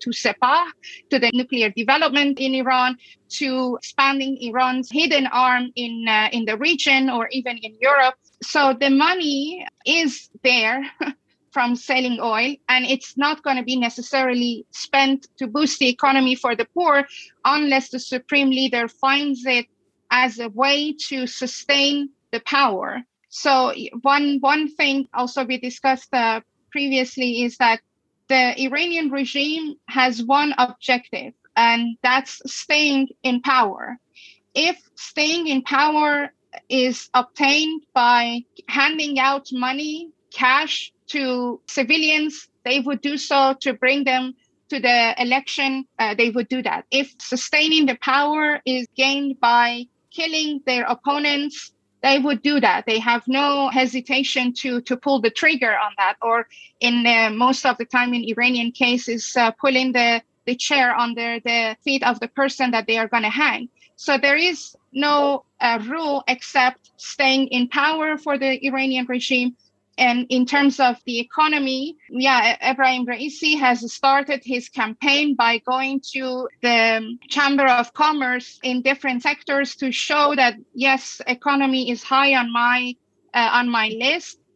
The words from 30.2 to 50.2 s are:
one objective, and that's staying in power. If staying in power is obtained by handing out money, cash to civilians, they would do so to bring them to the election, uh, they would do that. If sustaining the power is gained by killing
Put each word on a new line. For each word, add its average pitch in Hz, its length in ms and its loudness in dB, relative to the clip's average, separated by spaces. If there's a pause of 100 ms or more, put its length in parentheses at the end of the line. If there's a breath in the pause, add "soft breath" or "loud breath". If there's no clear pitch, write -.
one 277 380 2
objective, 247 760 -2 (240)
and 233 460 2
that's 254 400 0 (100)
staying 285 580 0 (120)
in 247 180 0
power. 247 580 0 (560 loud breath)
If 330 280 -2 (140)
staying 320 500 -2
in 269 160 0
power 294 720 2 (360)
is 254 460 -2
obtained 302 720 0 (100)
by 240 480 4 (260)
handing 294 520 0
out 277 320 0
money, 302 580 -6 (220)
cash 269 600 0 (140)
to 247 640 -4
civilians, 302 800 0 (160)
they 269 160 0
would 254 200 -4
do 285 160 -4
so 269 440 2
to 262 140 -2
bring 277 280 0
them 254 320 -2 (360)
to 269 100 -6
the 240 420 2
election, 269 640 -2 (140)
uh, 214 160 -2
they 233 140 2
would 226 180 -4
do 254 140 -4
that. - 280 -4
If 269 300 -2
sustaining 302 640 0
the 247 140 0
power 294 640 0
is 254 300 -4
gained 277 420 -2
by 240 480 2 (240)
killing 311 560 -4